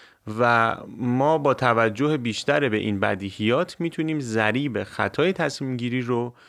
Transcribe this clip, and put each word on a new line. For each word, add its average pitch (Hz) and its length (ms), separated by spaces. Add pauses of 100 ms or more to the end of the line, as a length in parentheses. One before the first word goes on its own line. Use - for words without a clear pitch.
(400)
و 117 360 (220)
ما 131 400
با 139 160
توجه 120 640
بیشتر 131 520
به 107 80
این 104 220
بدیهیات 104 800
می‌تونیم 160 400
ضریب 110 640
خطای 139 500
تصمیم 139 440
گیری 123 240
رو 120 320 (160)